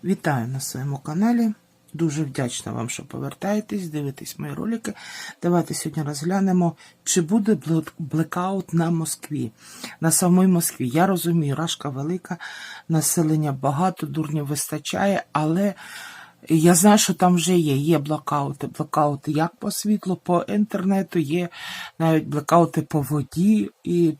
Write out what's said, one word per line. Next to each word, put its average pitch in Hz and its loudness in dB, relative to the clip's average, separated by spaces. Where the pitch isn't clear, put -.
Вітаю 147 0
на 131 -6
своєму 139 -6
каналі. 220 0
Дуже 156 -2
вдячна 131 -6
вам, 117 -6
що - -10
повертаєтесь, 185 -6
дивитесь 143 -8
мої 147 -8
ролики. 220 -6
Давайте 175 2
сьогодні 156 -6
розглянемо, 175 0
чи - 0
буде 208 2
блек-, 156 -2
блекаут 180 -4
на 165 2
Москві, 151 -4
на 160 2
самій 185 6
Москві. 170 2
Я 165 4
розумію, 170 0
Рашка 156 -6
велика, 160 -6
населення 156 2
багато, 139 -2
дурнів 147 -4
вистачає, 160 -2
але 170 0
я 165 6
знаю, 208 8
що 190 2
там 180 4
вже 175 2
є, 151 2
є 151 4
блокаути. 143 -4
Блокаути 147 -2
як 156 0
по 208 -6
світлу, 202 0
по 175 0
інтернету, 190 0
є 165 -2
навіть 160 2
блекаути 160 2
по 151 -2
воді 170 0
і 170 2